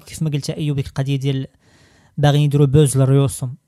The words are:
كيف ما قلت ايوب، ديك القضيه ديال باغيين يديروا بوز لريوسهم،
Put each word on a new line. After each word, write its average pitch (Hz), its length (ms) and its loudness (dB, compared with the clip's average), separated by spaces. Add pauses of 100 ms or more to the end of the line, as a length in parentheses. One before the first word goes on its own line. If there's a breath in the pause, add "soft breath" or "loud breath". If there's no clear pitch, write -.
كيف - 180 -10
ما 160 60 -2
قلت 143 200 -6
ايوب، 151 260 -4
ديك 139 120 -4
القضيه 139 280 -4
ديال 135 320 -4 (680 soft breath)
باغيين 147 260 2
يديروا 143 240 2
بوز 135 300 4
لريوسهم، 135 580 0 (120)